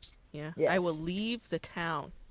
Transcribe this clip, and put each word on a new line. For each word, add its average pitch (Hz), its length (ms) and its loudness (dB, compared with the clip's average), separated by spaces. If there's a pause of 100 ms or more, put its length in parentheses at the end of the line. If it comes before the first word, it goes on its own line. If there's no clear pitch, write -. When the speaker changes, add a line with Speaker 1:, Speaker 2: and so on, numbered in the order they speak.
(320)
Speaker 1:
Yeah, 151 200 -8 (160)
I 185 100 6
will 175 180 2
Speaker 2:
Yes. 156 60 -4
Speaker 1:
leave 214 460 -2
the 165 100 -2
town. 165 540 -4 (180)